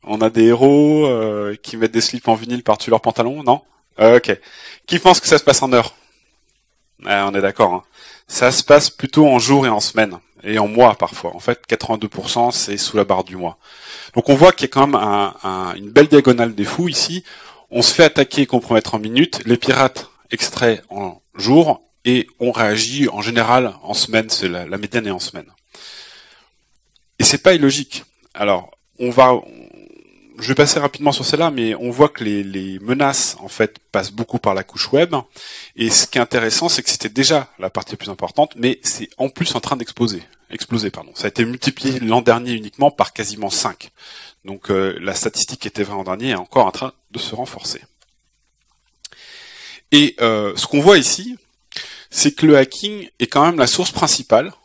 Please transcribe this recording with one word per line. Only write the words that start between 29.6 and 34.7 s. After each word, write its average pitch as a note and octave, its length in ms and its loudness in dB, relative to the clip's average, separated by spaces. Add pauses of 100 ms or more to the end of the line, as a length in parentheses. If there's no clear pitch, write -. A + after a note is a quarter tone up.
je A2+ 100 -10
vais C3 60 0
passer D3 240 4
rapidement C#3+ 340 -2
sur C3 120 -4
celle-là, D#3+ 260 0
mais A#2 240 -2
on A#2+ 160 -6
voit C#3+ 200 2
que - 120 -14
les, G#2 200 -4
les F#2+ 380 -10
menaces, C3+ 600 -2
en G2 80 -18
fait, - 300 -4 (120)
passent G2 220 -4
beaucoup A#2 260 -8
par G2+ 160 -2
la F#2+ 100 -6
couche - 280 -8